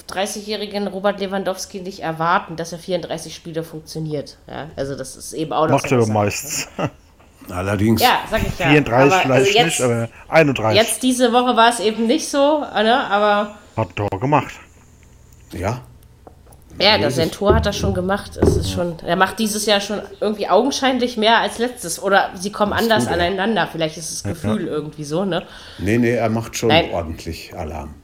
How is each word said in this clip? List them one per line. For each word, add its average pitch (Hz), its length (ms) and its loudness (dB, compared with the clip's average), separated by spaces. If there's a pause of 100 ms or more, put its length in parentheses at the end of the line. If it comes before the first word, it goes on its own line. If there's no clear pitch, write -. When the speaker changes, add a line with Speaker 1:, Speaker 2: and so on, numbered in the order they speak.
Speaker 1:
dreißigjährigen 202 800 -6
Robert 190 320 -2
Lewandowski 190 600 -6
nicht 180 200 -12
erwarten, 165 560 -2
dass 165 160 -8
er 175 60 -10
vierunddreißig 165 560 -6
Spiele 165 280 -10
funktioniert. 156 760 -8 (120)
Ja, 123 180 -12 (100)
also 139 200 -6
das 131 200 -12
ist - 160 -16
eben 147 200 -6
auch 156 140 0
noch 147 100 2
Speaker 2:
Macht - 120 0
Speaker 1:
so 135 60 2
eine 120 80 4
Speaker 2:
er 113 40 4
Speaker 1:
Sache. 107 120 -2
Speaker 2:
meistens. - 540 -2
<laughs> - 760 -10
Speaker 3:
Allerdings. 101 540 2
Speaker 1:
Ja, 226 160 4 (100)
sag 220 140 0
ich - 160 -4
ja. 170 120 0
Speaker 2:
Vierunddreißig 135 420 6 (120)
Speaker 1:
Aber, 131 100 2
also 131 120 6
Speaker 2:
vielleicht - 100 2
Speaker 1:
jetzt, 165 220 2
Speaker 2:
nicht, - 40 -2
aber 117 260 0 (200)
einunddreißig. 143 540 4
Speaker 1:
jetzt - 220 -2
diese 247 280 2
Woche 247 240 4
war 226 140 8
es 233 80 -4
eben 214 300 0
nicht 311 200 2
so, 294 300 4
ne? 233 500 2
Aber 208 460 2 (220)
Speaker 2:
Hat 113 140 0
ein - 40 -20
Tor 98 240 -2
gemacht. 139 340 2 (1000)
Speaker 3:
Ja. 101 280 -4 (1000)
Speaker 1:
Ja, 202 180 4
Speaker 3:
So - 60 0
Speaker 1:
das, 147 100 2
Speaker 3:
ist 131 40 -2
Speaker 1:
sein 165 120 2
Speaker 3:
es. - 80 -8
Speaker 1:
Tor 208 180 4
hat 220 120 2
er 202 60 0
schon 196 220 -2
gemacht. 185 420 -4
Es - 200 4
ist - 140 -2
schon, 175 360 -4
er 170 100 0
macht 190 220 0
dieses 214 260 -2
Jahr 208 160 4
schon 208 220 -6 (180)
irgendwie 208 280 -2
augenscheinlich 247 680 2
mehr 214 220 4
als 202 200 -2
letztes. 226 440 -6
Oder 190 320 4
sie 190 180 -8
kommen 202 200 0
Speaker 3:
Das - 100 -2
ist - 80 2
Speaker 1:
anders 214 180 2
Speaker 3:
gut, 170 80 -2
ja. 175 100 0
Speaker 1:
aneinander. 190 440 0
Vielleicht 160 260 -4
ist 165 160 -10
das 160 120 -10
Speaker 2:
Ja. 202 60 -4
Speaker 1:
Gefühl 196 360 -2
irgendwie 151 380 -6
so, 156 200 -2
ne? 170 200 -2 (340)
Speaker 3:
Nee, 104 200 0
nee, 120 160 4
er 113 140 0
macht 113 280 -4
schon 120 120 0
Speaker 1:
Nein. 156 240 2
Speaker 3:
ordentlich 82 640 -8
Alarm. 76 480 -10